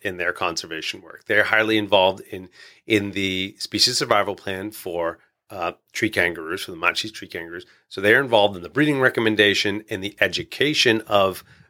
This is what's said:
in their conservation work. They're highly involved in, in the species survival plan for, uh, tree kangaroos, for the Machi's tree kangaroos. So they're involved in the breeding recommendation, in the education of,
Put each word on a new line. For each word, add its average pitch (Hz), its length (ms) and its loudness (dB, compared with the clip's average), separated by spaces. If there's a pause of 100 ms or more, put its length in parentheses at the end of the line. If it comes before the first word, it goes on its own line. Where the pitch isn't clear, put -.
in 92 160 -6
their 87 160 -2
conservation 82 680 -6
work. 82 240 -20
They're 104 200 2
highly 110 320 2
involved 95 420 4 (100)
in, 92 200 -14 (380)
in 101 240 2
the 95 480 -2
species - 380 -2
survival 101 380 0
plan 95 360 -8
for, 85 480 -6 (300)
uh, 87 240 -6 (200)
tree 110 160 -2
kangaroos, 85 540 -4
for - 80 -14
the 87 60 -14
Machi's 85 360 -2
tree - 160 -16
kangaroos. 85 360 -12 (220)
So - 140 -12
they're 110 200 6
involved 104 360 2
in 87 60 -12
the 85 60 -12
breeding 147 300 0
recommendation, 107 880 2
in 98 140 -8
the 101 180 -8
education 113 880 0
of, 95 360 2 (260)